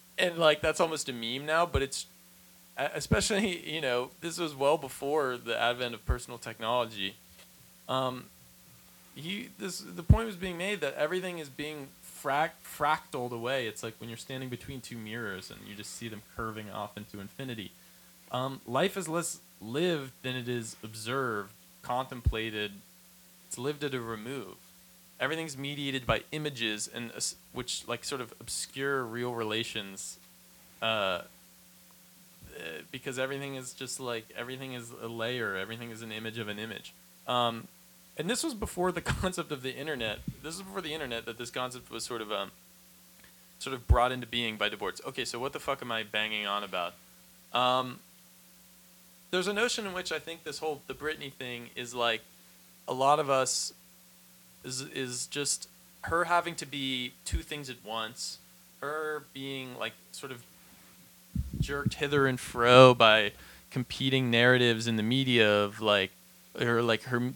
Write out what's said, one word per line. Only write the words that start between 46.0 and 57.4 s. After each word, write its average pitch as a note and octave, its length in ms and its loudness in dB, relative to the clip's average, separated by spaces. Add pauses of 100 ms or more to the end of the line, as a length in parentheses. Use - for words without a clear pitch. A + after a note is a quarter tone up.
banging G#2+ 460 -2
on G2+ 160 0
about? F2+ 320 -4 (580)
Um, B2+ 460 2 (1300)
there's F3+ 180 0
a - 60 0
notion A3+ 320 0
in F#3+ 80 -6
which F3+ 180 -6
I D#3+ 60 0
think E3 260 -12
this C#3+ 140 -8
whole, D3+ 300 -4
the C3 80 -8
Britney D3 360 -6
thing A#2+ 440 -10
is, A#2+ 180 -8
like, A#2 280 2 (680)
a - 60 -2
lot C#3 260 6
of C#3+ 100 0
us C3 440 2 (880)
is, B2+ 180 -6
is C3 460 -6
just - 400 -2 (360)
her E3+ 220 2
having E3+ 300 2
to E3+ 100 -8
be C3 480 -4 (120)
two F3+ 140 -2
things D3 300 -8